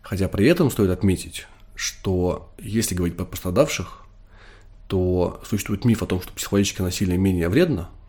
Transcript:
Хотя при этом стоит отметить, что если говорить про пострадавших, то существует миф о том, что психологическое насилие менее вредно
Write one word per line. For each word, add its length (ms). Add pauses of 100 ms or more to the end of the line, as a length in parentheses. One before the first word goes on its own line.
Хотя 280
при 180
этом 240
стоит 200
отметить, 560 (280)
что 840
если 360
говорить 220
про 100
пострадавших, 800 (840)
то 600
существует 380
миф 180
о 40
том, 160
что 100
психологическое 520
насилие 340
менее 320
вредно 400 (180)